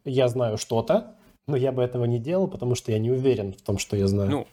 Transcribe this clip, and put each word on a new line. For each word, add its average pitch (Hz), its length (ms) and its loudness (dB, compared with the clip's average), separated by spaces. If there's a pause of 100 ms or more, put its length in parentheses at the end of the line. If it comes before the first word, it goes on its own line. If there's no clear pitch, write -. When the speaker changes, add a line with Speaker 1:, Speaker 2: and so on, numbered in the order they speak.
Speaker 1:
я 127 240 2
знаю 117 300 0
что-то, 135 580 -2 (320)
но 143 80 -2
я 131 160 0
бы 127 120 0
этого 123 220 -2
не 120 140 0
делал, 180 280 -2
потому 185 280 -2
что - 160 -6
я 110 80 2
не 110 120 0
уверен 123 420 0
в - 80 -20
том, 101 160 -2
что - 180 -4
я 98 120 4
знаю. 98 240 2
Speaker 2:
Ну, 131 220 -2